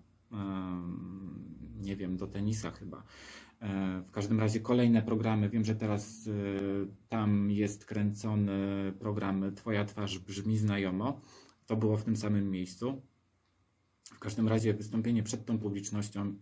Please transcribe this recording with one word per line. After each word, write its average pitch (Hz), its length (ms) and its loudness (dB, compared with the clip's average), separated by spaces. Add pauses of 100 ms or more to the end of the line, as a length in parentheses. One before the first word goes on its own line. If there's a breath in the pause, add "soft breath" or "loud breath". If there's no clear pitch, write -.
(320)
em, 92 1300 -8 (240)
nie 98 140 -6
wiem, 92 220 -4
do 98 100 -6
tenisa 104 440 -2
chyba. - 320 -14 (580 loud breath)
E, 95 460 -2
w - 40 -20
każdym 107 280 0
razie 110 200 4
kolejne 120 420 6
programy. 110 480 2
Wiem, 110 160 2
że 110 100 2
teraz, 107 520 -2
e, 107 40 -2 (760)
tam 104 420 4
jest 104 340 0
kręcony 101 1120 0
program 101 560 0
Twoja 104 300 0
twarz 98 340 -4
brzmi 101 380 0
znajomo. 101 640 2 (440 loud breath)
To 113 100 -2
było 110 220 4
w 107 60 -2
tym 113 140 2
samym 104 340 2
miejscu. 117 500 -4 (1000)
W - 160 -20
każdym 110 280 0
razie 110 260 4
wystąpienie 110 500 0
przed - 220 -6
tą 113 140 0
publicznością 101 840 -4